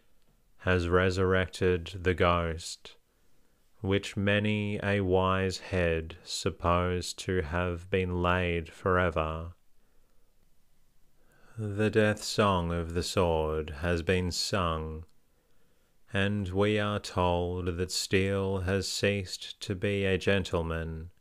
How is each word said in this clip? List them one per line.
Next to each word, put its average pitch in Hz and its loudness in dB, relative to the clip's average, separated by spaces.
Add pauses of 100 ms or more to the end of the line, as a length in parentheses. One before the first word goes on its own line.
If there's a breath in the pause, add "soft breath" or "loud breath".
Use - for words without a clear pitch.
(600)
has 92 2
resurrected 92 0
the 90 0
ghost, 85 0 (840)
which 98 0
many 104 0
a 101 0
wise 92 2
head 82 -2
supposed 90 -2
to 92 -2
have 87 -4
been 90 0
laid 87 0
forever. 85 0 (2000 soft breath)
The 107 0
death 107 4
song 92 2
of 85 -2
the 87 0
sword 78 0
has 87 0
been 90 2
sung, 80 -2 (1080)
and 101 0
we 104 2
are 104 -2
told 87 0
that 90 -4
steel 98 0
has 92 0
ceased - -2
to - -6
be 101 0
a 95 2
gentleman. 82 -2 (100)